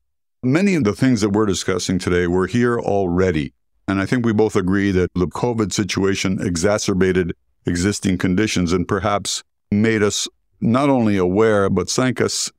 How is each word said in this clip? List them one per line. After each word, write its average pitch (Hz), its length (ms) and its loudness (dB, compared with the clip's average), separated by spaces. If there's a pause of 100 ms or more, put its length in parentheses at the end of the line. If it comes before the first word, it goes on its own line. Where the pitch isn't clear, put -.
(440)
many 180 320 2
of 147 80 0
the 104 100 2
things 127 280 2
that 107 80 2
we're 107 180 2
discussing 95 500 -2
today 90 300 0
were 90 180 0
here 120 340 0
already. 90 760 0 (340)
And 98 120 0
I 95 60 0
think 123 200 -2
we 113 80 2
both 107 220 2
agree 98 360 0
that 90 240 0
the 87 120 0
covid 110 460 -2
situation 95 680 -2
exacerbated 92 960 0 (320)
existing 92 540 0
conditions 92 540 0
and 90 140 -2
perhaps 101 560 -2 (280)
made 107 320 2
us - 240 -2 (340)
not 131 280 2
only 110 280 2
aware, 98 520 2
but 95 200 -2
sank 127 320 -2
us - 380 -4